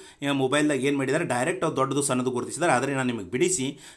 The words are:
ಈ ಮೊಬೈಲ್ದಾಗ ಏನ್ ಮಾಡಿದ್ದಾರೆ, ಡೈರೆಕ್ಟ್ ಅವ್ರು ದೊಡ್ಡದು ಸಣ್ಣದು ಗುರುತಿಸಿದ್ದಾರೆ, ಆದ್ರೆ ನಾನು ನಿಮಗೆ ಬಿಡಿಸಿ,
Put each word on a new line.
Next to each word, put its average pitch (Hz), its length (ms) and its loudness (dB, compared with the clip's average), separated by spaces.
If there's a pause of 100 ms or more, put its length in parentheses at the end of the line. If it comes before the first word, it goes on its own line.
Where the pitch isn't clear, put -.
(220)
ಈ 143 60 -4
ಮೊಬೈಲ್ದಾಗ 139 580 2
ಏನ್ 143 120 2
ಮಾಡಿದ್ದಾರೆ, 139 280 0
ಡೈರೆಕ್ಟ್ 131 380 -2
ಅವ್ರು 143 140 -2
ದೊಡ್ಡದು 135 240 2
ಸಣ್ಣದು 127 280 0
ಗುರುತಿಸಿದ್ದಾರೆ, 123 440 0
ಆದ್ರೆ 135 220 2
ನಾನು 131 120 0
ನಿಮಗೆ 107 240 -4
ಬಿಡಿಸಿ, 139 480 0 (180)